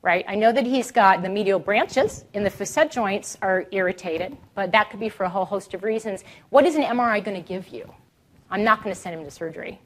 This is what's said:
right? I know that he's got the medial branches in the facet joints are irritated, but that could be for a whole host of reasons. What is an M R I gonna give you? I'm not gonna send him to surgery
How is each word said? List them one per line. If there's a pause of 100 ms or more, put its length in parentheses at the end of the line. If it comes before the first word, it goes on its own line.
right?
I
know
that
he's
got
the
medial
branches
in
the
facet
joints
are
irritated, (200)
but
that
could
be
for
a
whole
host
of
reasons. (240)
What
is
an
M
R
I
gonna
give
you? (580)
I'm
not
gonna
send
him
to
surgery